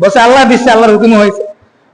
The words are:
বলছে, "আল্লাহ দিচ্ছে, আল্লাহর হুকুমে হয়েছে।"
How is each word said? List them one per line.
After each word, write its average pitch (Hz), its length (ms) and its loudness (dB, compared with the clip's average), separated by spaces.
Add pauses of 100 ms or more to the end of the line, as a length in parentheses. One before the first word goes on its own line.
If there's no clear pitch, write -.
বলছে, 262 200 0
"আল্লাহ 254 240 2
দিচ্ছে, 240 260 0
আল্লাহর 226 220 2
হুকুমে 220 240 0
হয়েছে।" 208 280 -2 (500)